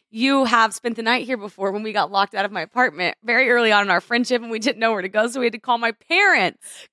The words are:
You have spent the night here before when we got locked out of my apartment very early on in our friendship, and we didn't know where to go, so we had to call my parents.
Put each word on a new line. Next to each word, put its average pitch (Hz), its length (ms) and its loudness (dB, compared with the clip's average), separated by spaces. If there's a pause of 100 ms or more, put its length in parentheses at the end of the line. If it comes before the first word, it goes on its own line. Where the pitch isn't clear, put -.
(140)
You 269 300 2
have 226 300 2
spent 233 220 -6
the 226 60 -8
night 240 220 0
here 247 140 -4
before 196 340 -6
when 214 100 -6
we 220 120 -6
got 185 160 0
locked 196 240 0
out 196 100 -2
of 202 80 -8
my 196 80 -6
apartment 170 640 -2
very 240 240 2
early 233 240 4
on 202 80 6
in 202 100 0
our 175 120 2
friendship, 240 400 -2
and 233 80 -12
we 226 80 -6
didn't 220 200 -2
know 226 140 2
where 202 80 -2
to 185 80 -6
go, 214 180 0
so 247 140 -8
we 240 60 0
had 226 80 -2
to 226 40 -14
call 240 200 -2
my 233 140 -2
parents. 339 1000 0